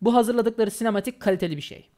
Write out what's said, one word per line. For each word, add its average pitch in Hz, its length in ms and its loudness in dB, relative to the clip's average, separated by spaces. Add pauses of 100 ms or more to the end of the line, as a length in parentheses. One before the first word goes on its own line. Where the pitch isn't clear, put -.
bu 226 120 2
hazırladıkları 226 580 2
sinematik 220 480 -2
kaliteli 180 380 0
bir 143 40 -10
şey. - 360 -16